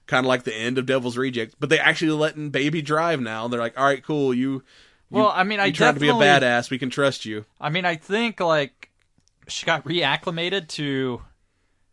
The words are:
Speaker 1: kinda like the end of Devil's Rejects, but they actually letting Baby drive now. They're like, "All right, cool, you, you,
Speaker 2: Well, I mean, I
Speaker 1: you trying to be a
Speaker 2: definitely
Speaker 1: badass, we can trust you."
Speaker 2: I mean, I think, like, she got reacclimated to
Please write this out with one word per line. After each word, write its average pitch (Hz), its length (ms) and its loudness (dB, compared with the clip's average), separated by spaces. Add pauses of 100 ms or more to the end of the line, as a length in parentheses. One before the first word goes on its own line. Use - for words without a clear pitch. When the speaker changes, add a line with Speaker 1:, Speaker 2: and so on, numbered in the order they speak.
Speaker 1:
kinda 131 200 2
like 127 160 2
the 117 120 -6
end 120 220 -2
of 127 80 0
Devil's 123 320 -2
Rejects, 123 420 -4
but 147 100 -2
they 156 100 4
actually 156 320 2
letting 151 400 -2
Baby 147 320 0
drive 156 360 0
now. 110 280 -6
They're 120 120 -4
like, 117 180 -4
"All 135 80 2
right, 135 180 2
cool, 143 320 0
you, 131 160 -2
you, 135 100 -6 (480)
Speaker 2:
Well, 208 240 2
I 180 100 2
mean, 208 160 -2
I 196 60 2
Speaker 1:
you 190 80 2
trying 156 220 4
to 139 40 -6
be 147 100 2
a 143 40 6
Speaker 2:
definitely 143 340 6
Speaker 1:
badass, 120 220 0
we 131 80 -4
can 127 140 -6
trust 139 340 -2
you." 107 200 -8 (140)
Speaker 2:
I 147 100 -6
mean, 175 160 -2
I 170 100 0
think, 214 440 -4
like, 156 520 0 (560)
she - 180 -10
got 165 200 0
reacclimated 170 840 -2
to 131 520 -4 (720)